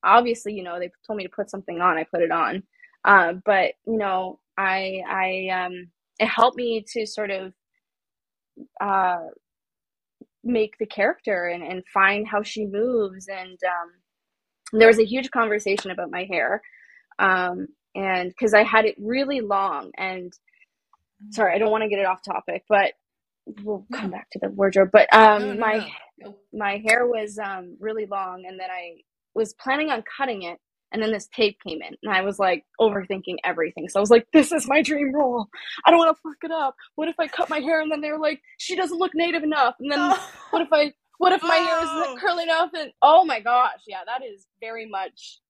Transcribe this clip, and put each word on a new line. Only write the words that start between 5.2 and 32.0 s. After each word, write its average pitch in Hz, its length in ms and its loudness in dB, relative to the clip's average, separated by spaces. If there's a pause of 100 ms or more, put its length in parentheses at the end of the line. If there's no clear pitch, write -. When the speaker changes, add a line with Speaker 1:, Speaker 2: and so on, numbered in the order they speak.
Speaker 1:
um, 180 240 -12 (320)
it 220 60 2
helped 226 300 4
me 233 280 -4 (100)
to 220 120 -4
sort 208 240 -8
of, 190 220 -8 (1300)
uh, 190 380 0 (1300)
make 226 340 -2
the 214 80 -4
character 202 600 -2
and, 175 140 -8
and 185 300 -10
find 202 340 2
how 214 160 -2
she 214 240 -8
moves. 202 640 -2
And, 185 360 -12
um, 175 280 -4 (840)
there 226 100 10
was 226 100 6
a 226 60 6
huge 254 260 -4
conversation 208 600 -2
about 175 200 -8
my 180 140 -8
hair. 190 380 -4 (560)
Um, 185 500 0 (260)
and 185 420 -4
'cause 220 180 0
I 208 80 10
had 220 220 4
it 214 140 -2
really 262 420 -2
long 196 580 -4
and, 185 340 -8 (1000)
sorry, 208 240 0
I 196 40 0
don't 214 140 0
wanna 220 160 -2
get 202 100 -2
it 196 80 0
off 180 160 -4
topic, 190 460 -8
but 196 260 2 (680)
we'll 208 280 -8
come 220 180 -8
Speaker 2:
No. - 80 -12
Speaker 1:
back - 140 -18
to 196 80 -12
the 196 100 -6
wardrobe. 196 420 2
But, - 220 8
um, 214 280 10
Speaker 2:
No, 208 120 -4
no, 208 60 -4
Speaker 1:
my, 220 180 0
Speaker 2:
no. 208 80 -6 (320)
Speaker 3:
Nope. 202 340 -20
Speaker 1:
my 208 260 -4
hair 220 280 2
was, 214 320 -4
um, 190 420 -10
really 214 260 -6
long, 185 400 -8
and 185 140 -16
then 185 100 -10
I 175 320 -14 (320)
was 220 200 -4
planning 294 360 -4
on 226 120 -4
cutting 240 400 -8
it, 170 180 -12 (320)
and 220 100 -4
then 214 100 -2
this 208 160 -8
tape 208 340 -2
came 160 200 -12
in, - 200 -12